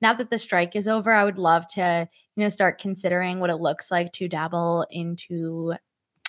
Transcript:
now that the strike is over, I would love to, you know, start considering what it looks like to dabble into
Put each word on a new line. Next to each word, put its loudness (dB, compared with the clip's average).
now 6
that -4
the -2
strike 0
is -2
over, 2
I 6
would 0
love 4
to, 0
you 0
know, 2
start 0
considering -2
what 0
it -2
looks -2
like -2
to -6
dabble -2
into -6